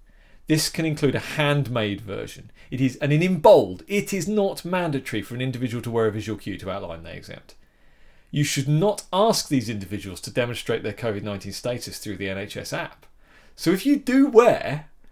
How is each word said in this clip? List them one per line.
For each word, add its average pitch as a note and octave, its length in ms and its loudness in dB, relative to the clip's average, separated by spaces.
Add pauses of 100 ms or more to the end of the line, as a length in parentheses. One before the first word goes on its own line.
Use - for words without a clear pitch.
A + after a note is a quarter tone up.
(460)
This D#3 220 2
can - 160 -4
include D3+ 300 2
a G#2+ 60 -2
handmade A#2+ 840 0
version. G#2+ 480 -10 (200)
It B2+ 100 -4
is, C3 160 2
and C#3+ 160 0
in, D3+ 100 4
in F3+ 160 0
bold, C3 480 8
it G3+ 260 -2
is F#3+ 160 -4
not G3+ 360 0
mandatory E3 580 -2
for G#2 120 -12
an A#2+ 60 -6
individual B2 440 -4
to A#2+ 60 -6
wear A2+ 160 2
a G#2+ 60 0
visual G#2 260 -6
cue F#2+ 200 -8
to F#2+ 120 -8
outline F2 340 -8
they F2 120 -14
exempt. - 380 -18 (800)
You D3 100 2
should C#3 240 -2
not E3+ 440 2
ask G#3+ 360 2
these B2 200 0
individuals G2 540 -8
to - 80 -12
demonstrate A#2+ 520 -4
their G#2 120 -6
covid G#2 280 -4
nineteen G2+ 300 -8
status A#2+ 460 -8
through G#2 180 -10
the F#2+ 120 -6
N F#2+ 100 -6
H G2+ 180 -10
S - 160 -10
app." - 340 -10 (480)
So - 160 0
if F#3 140 2
you C#4 120 4
do C#4 320 4
wear F#3+ 600 4 (240)